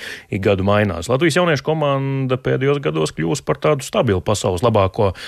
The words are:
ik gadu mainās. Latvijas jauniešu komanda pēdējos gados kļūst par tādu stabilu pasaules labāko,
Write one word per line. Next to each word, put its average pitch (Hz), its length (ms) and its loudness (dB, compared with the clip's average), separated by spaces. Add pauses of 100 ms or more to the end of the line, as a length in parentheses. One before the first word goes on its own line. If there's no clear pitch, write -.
(320)
ik 98 100 -4
gadu 98 220 2
mainās. 98 460 0
Latvijas 135 280 2
jauniešu 165 240 2
komanda 135 760 -2
pēdējos 135 440 0
gados 156 320 -2
kļūst 156 320 -4
par 151 120 -2
tādu 151 260 0
stabilu 98 380 0
pasaules 98 420 -2
labāko, 101 500 2 (140)